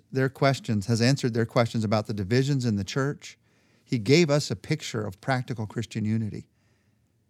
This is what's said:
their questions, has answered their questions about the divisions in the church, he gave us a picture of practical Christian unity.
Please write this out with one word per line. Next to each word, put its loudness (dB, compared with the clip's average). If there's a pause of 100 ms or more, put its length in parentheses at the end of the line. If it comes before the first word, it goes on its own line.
(120)
their 0
questions, 0
has 2
answered 2
their 0
questions 0
about 0
the -4
divisions 0
in 0
the -2
church, -6 (460)
he -2
gave 6
us 0
a -4
picture -6
of -12
practical -4
Christian -6
unity. -4 (840)